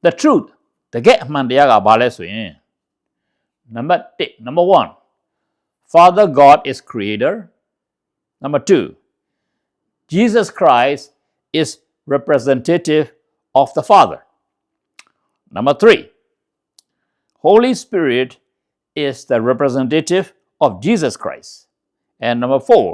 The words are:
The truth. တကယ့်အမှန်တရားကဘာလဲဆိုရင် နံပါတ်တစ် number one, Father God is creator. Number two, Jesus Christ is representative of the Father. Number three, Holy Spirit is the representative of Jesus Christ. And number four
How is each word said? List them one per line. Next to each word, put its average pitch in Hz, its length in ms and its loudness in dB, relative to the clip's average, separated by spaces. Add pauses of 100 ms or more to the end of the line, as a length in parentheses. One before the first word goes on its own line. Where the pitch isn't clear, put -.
The 170 60 2 (100)
truth. 277 260 0 (460)
တ - 20 -10 (100)
က - 60 4
ယ့် - 20 6 (100)
အ 123 80 -16
မှ - 80 -10
န် - 100 -4
တ - 80 -4
ရား - 20 2 (120)
က - 20 4 (140)
ဘာ - 20 2 (120)
လဲ - 20 2 (120)
ဆို - 40 -20 (120)
ရ 104 100 -14
င် - 20 -12 (1300)
နံ - 20 -12 (120)
ပါ - 80 0
တ် - 20 -4 (200)
တ - 60 -4
စ် - 20 -16 (180)
number 160 200 -2 (140)
one, 101 100 -4 (1040)
Father 180 340 4 (120)
God 143 180 6 (140)
is 131 60 -10 (140)
creator. 107 420 -6 (1080)
Number 143 260 -4
two, 143 160 2 (1300)
Jesus 214 340 0 (120)
Christ 143 440 2 (580)
is 147 80 -4 (460)
representative 143 920 -2 (560)
of 139 60 -2 (100)
the 208 140 -6
Father. 123 280 2 (1400)
Number 127 180 -2
three, 202 280 4 (1500)
Holy 240 260 4
Spirit 131 560 -4 (680)
is 143 360 -8
the 120 80 0 (100)
representative 143 840 -2 (260)
of 104 260 -2
Jesus 165 380 -2
Christ. - 440 -16 (520)
And 120 200 -4
number 127 200 -2
four 131 340 2